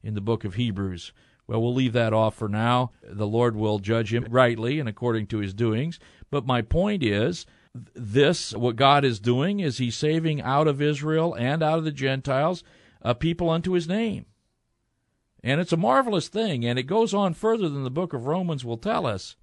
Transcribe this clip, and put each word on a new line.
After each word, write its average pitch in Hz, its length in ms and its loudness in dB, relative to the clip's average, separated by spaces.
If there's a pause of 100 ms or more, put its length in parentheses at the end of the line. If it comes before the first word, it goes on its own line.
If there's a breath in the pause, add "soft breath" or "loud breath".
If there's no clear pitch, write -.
in 107 120 -6
the 104 60 -2
book 107 240 -2
of 95 100 -6
Hebrews. 98 580 -4 (340 soft breath)
Well, 113 160 -2
we'll 120 120 0
leave 127 180 2
that 113 200 2
off 110 220 2
for 110 140 -6
now. 120 420 0 (140)
The 104 220 -6
Lord 117 280 2
will 107 240 0
judge 107 340 0
him 117 180 0
rightly 120 500 2
and 131 80 -4
according 110 400 -2
to 113 100 -4
his 98 160 -4
doings. 117 460 -2 (280 loud breath)
But 143 160 -4
my 123 160 2
point 175 440 0
is, 113 420 0 (460 soft breath)
this, 139 600 2
what 117 220 0
God 139 280 6
is 120 140 2
doing 131 400 0
is 151 200 -2
he's 120 180 -2
saving 156 440 0
out 143 280 2
of 139 120 0
Israel 151 540 0
and 135 260 0
out 160 180 2
of 160 60 -4
the 156 60 -2
Gentiles 135 720 -2 (400 soft breath)
a 120 140 0
people 165 340 0
unto 170 220 0
his 170 160 0
name. 214 380 -4 (1160)
And 139 180 0
it's 175 120 -2
a 165 40 2
marvelous 226 520 2
thing, 185 360 -2
and 120 140 0
it 127 60 -2
goes 208 280 0
on 196 220 2
further 220 340 0
than 143 140 -4
the 127 80 -4
book 165 220 -4
of 123 140 -4
Romans 160 380 -2
will 117 120 -4
tell 196 300 -2
us. 104 360 -6